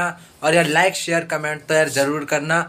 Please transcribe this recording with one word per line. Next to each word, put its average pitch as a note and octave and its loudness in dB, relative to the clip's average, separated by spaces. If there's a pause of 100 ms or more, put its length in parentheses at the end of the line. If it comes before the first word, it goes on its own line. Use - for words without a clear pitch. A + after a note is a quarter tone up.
(420)
और D#3 2
यार E3+ 4
like, E3+ 2
share, E3+ -2
comment D3+ -6
तो D#3+ 0
यार D#3 4
ज़रूर C#3 -2
करना। D#3 -2 (100)